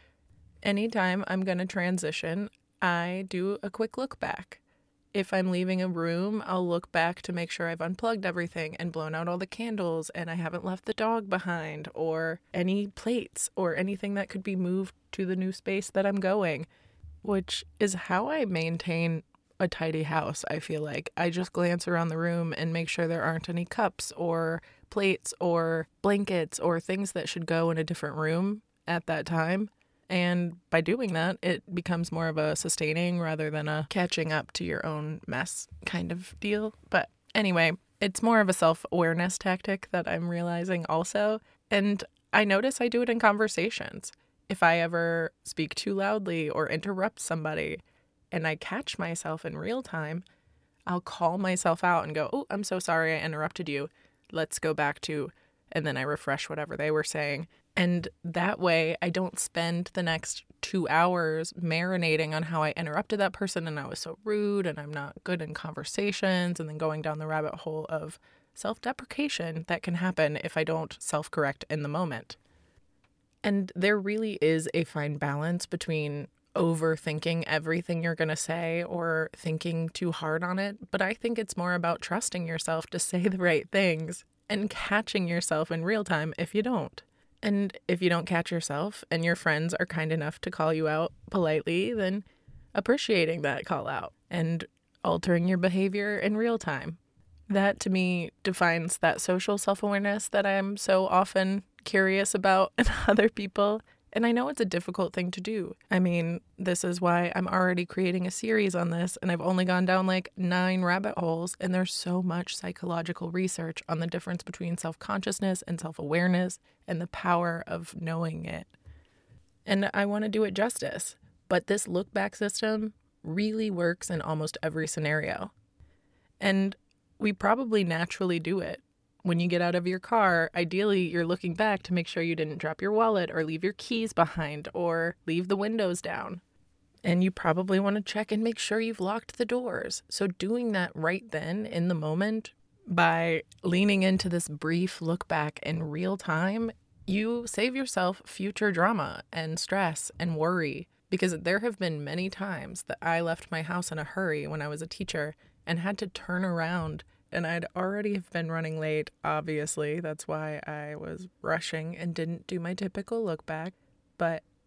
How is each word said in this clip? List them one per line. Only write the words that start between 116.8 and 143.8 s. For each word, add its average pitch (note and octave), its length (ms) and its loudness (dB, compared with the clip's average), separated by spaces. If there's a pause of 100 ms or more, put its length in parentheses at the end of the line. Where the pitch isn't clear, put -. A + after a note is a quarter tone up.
and E3+ 140 -2
the F3 60 -6
power E3+ 600 0
of E3+ 320 -6
knowing E3 460 -4
it. - 200 -8 (1000)
And G3 280 2
I G3+ 120 2
want G#3 180 0
to G#3+ 60 -2
do G#3+ 160 2
it F#3+ 80 -2
justice, - 640 -2 (320)
but F3+ 180 2
this G3+ 200 0
look-back G3 480 -2
system G#3+ 580 -2 (300)
really G#3+ 460 0
works F3 400 0
in E3+ 120 -2
almost D#3 420 -2
every D#3+ 240 -2
scenario. D#3 640 -2 (880)
And G3 360 2 (440)
we G#3 140 2
probably A3 500 2
naturally E3+ 560 0
do E3+ 200 0
it. E3 220 -6 (420)
When E3+ 180 4
you F3+ 60 4
get F3 140 4
out F3 140 2
of F3 120 0
your F#3 120 0
car, F3+ 560 4
ideally F#3 460 4
you're E3+ 240 2
looking F3 280 0
back G#3 300 2
to F#3 100 -2
make E3+ 140 2
sure E3+ 160 -2
you E3 120 0
didn't D#3 240 -4
drop D#3+ 220 -4
your G3 120 2
wallet G#3+ 400 4
or D#3+ 100 2
leave D#3+ 200 -2
your G3 100 0
keys A3+ 400 -2
behind D3+ 600 0
or E3+ 520 0
leave F3 240 0
the G3+ 80 4
windows G3+ 440 0
down. - 380 -6 (640)
And F3+ 180 4
you F#3 100 4
probably F#3 480 2
want G3+ 180 2
to G#3+ 40 -2
check G#3+ 300 -4
and G#3+ 100 2
make A3+ 180 0
sure G#3+ 200 0
you've A3+ 220 -2
locked G#3 360 -2
the A#3+ 80 0
doors. A#3+ 640 -2
So - 200 -2
doing A3 440 -2
that F3+ 240 0
right F3+ 360 0
then E3 340 -2
in F3 240 0
the F3 60 2
moment F#3 580 -2 (320)
by E3+ 580 2 (200)
leaning F#3+ 400 4